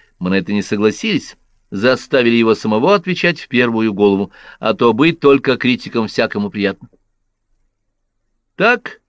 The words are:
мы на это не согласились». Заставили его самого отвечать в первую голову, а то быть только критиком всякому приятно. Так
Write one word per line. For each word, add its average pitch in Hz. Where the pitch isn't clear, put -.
мы 90
на 95
это 95
не 104
согласились». 110
Заставили 117
его 113
самого 113
отвечать 180
в -
первую 117
голову, 98
а 110
то 120
быть 160
только 139
критиком 117
всякому 104
приятно. 98
Так -